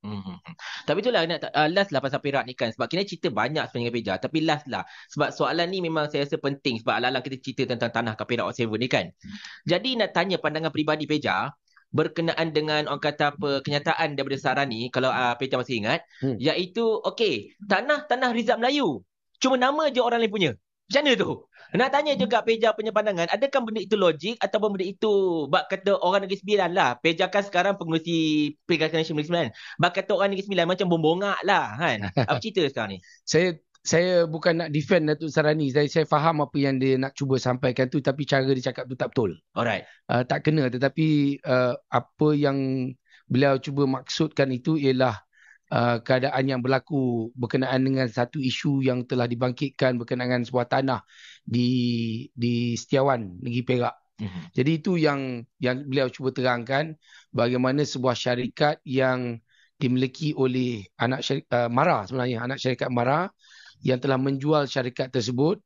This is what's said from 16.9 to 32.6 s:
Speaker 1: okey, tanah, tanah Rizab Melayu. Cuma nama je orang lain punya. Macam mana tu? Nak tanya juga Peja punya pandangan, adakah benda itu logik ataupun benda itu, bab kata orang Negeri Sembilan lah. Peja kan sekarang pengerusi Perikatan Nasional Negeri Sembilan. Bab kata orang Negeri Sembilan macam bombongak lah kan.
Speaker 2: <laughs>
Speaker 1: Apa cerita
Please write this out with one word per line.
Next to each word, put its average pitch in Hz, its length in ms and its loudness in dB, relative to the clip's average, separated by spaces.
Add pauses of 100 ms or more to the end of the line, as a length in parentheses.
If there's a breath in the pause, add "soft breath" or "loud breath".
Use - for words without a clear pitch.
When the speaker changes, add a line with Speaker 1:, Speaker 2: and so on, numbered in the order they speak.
Speaker 1:
okey, 165 640 -2
tanah, 254 400 0
tanah 247 240 0
Rizab 226 320 0
Melayu. 247 400 0 (400)
Cuma 262 160 4
nama 285 320 2
je 240 80 -2
orang 233 240 2
lain 214 80 0
punya. 190 200 0 (360)
Macam 269 160 2
mana 285 160 4
tu? 147 120 0 (440 loud breath)
Nak 240 160 2
tanya 294 240 2
juga 226 320 0
Peja 226 320 4
punya 214 160 -4
pandangan, 202 400 2
adakah 254 320 0
benda 220 160 -4
itu 208 160 0
logik 175 400 2
ataupun 208 400 0
benda 185 80 -2
itu, 208 260 0 (380)
bab 175 160 2
kata 190 320 0
orang 190 320 0
Negeri 196 80 -2
Sembilan 190 320 2
lah. 165 320 2
Peja 170 240 2
kan 202 160 0
sekarang 196 320 2
pengerusi 160 800 0 (160)
Perikatan 160 320 2
Nasional 156 160 -2
Negeri 147 80 -2
Sembilan. 170 220 0 (340 loud breath)
Bab 175 80 4
kata 185 240 -4
orang 196 160 2
Negeri 196 160 -6
Sembilan 180 240 2
macam 185 160 0
bombongak 170 560 2
lah 156 320 2
kan. 131 240 0 (160)
Speaker 2:
<laughs> 123 160 0
Speaker 1:
Apa 131 80 2
cerita 190 320 -2